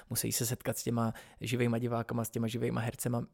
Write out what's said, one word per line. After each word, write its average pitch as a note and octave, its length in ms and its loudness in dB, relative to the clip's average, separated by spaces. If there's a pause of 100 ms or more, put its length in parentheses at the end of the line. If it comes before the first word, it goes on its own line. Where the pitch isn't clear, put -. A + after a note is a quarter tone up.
(100)
musí A2+ 220 0
se A#2+ 140 0
setkat A#2+ 320 -2
s - 40 -6
těma A#2 320 2 (260)
živejma A#2 380 2
divákama, A#2 460 0
s - 60 -4
těma A#2 160 0
živejma A#2 340 0
hercema. A#2+ 540 0